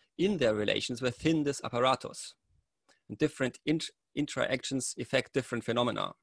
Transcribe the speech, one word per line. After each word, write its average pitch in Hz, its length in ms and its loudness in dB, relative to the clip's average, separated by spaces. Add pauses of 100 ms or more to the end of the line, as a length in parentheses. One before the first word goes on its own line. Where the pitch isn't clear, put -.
(160)
in 190 220 2
their 113 160 4
relations 107 480 0
within 151 420 2
this 139 180 -2
apparatus. - 720 0 (760)
And 139 100 -8
different 135 480 0
int-, 156 240 0 (240)
interactions 135 840 -2
affect - 360 -2
different 123 300 -2
phenomena. 110 480 0 (100)